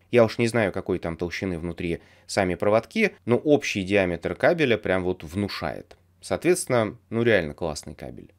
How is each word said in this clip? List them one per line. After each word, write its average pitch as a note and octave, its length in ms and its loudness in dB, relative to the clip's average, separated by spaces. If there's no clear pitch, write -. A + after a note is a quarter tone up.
Я A#2+ 140 6
уж A2 120 -2
не A#2+ 100 0
знаю, A2+ 260 0
какой F#2 260 -2
там E2+ 180 -6
толщины F2 420 -4
внутри E2+ 420 -6
сами F#2 280 0
проводки, A2+ 580 0
но A#2+ 140 2
общий D3 440 2
диаметр F2+ 520 0
кабеля C#3+ 420 2
прям F#2 280 0
вот F2+ 200 -4
внушает. D#2 720 -8
Соответственно, C3 760 0
ну A2+ 140 -2
реально F#2 320 2
классный D2+ 400 -8
кабель. C#2 440 -18